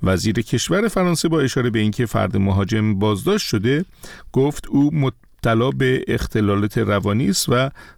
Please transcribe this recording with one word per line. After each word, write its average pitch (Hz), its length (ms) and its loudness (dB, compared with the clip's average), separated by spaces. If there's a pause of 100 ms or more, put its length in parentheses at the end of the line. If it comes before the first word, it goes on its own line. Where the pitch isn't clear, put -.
وزیر 95 320 2
کشور 165 520 0
فرانسه، 180 400 0
با 160 120 2
اشاره 127 300 0
به 110 100 0
اینکه 107 260 0
فرد 101 320 -2
مهاجم 98 640 0
بازداشت 107 480 0
شده، 123 380 0 (460)
گفت 143 360 -2
او 143 260 2
مبتلا 127 760 -2
به 131 360 0
اختلالات 104 720 0
روانی 104 520 0
است 180 200 -2
و 131 200 0 (280)